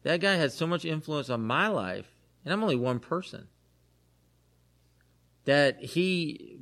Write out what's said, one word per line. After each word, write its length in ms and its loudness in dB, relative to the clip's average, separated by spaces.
that 180 2
guy 140 4
had 180 2
so 140 -2
much 180 0
influence 460 -4
on 120 0
my 260 2
life, 460 -4
and 80 -2
I'm 100 0
only 140 4
one 240 0
person, 480 -8
that 380 4
he 800 -2